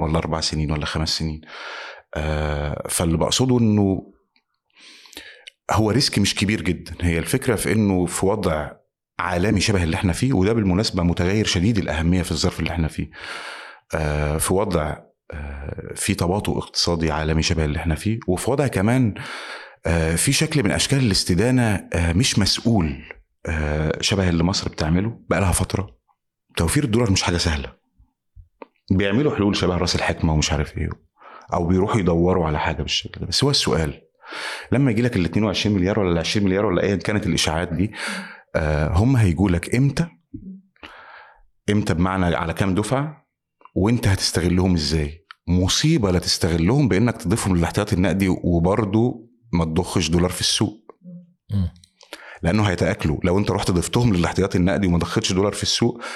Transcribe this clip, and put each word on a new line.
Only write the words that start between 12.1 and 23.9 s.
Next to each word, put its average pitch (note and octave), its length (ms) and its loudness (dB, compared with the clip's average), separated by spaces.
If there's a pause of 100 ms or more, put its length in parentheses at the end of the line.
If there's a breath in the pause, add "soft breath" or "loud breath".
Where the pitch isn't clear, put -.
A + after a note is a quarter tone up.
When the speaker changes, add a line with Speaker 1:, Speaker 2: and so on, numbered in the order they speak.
Speaker 1:
في - 80 -6
الظرف E2 300 -2
اللي E2 100 -2
إحنا E2 180 -2
فيه. - 220 -8 (840 loud breath)
آه، D2+ 440 -2
في F#2 160 -2
وضع، E2+ 420 -2 (340)
آه، C#2+ 640 -12
في - 200 -2
تباطؤ F2+ 440 0
اقتصادي D#2+ 520 -2
عالمي D#2 320 0
شبه D#2+ 220 0
اللي D2+ 140 -2
إحنا D#2+ 160 -2
فيه، G#2+ 240 -2 (100)
وفي G#2+ 220 0
وضع C#3 160 0
كمان، A2+ 480 2 (720 loud breath)
آه، E2 280 2
في C#3 180 0
شكل D#3 300 0
من G2+ 80 2
أشكال C3+ 280 0
الاستدانة، A2+ 960 2
آه، E2+ 200 0
مش - 260 2
مسؤول، F#2 640 0 (440)
آه، D#2 540 -2